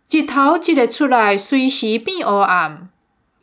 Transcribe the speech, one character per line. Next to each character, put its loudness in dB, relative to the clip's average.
日 2
头 2
一 0
日 2
出 0
来， 2
随 -2
时 0
变 -8
黑 0
暗， -2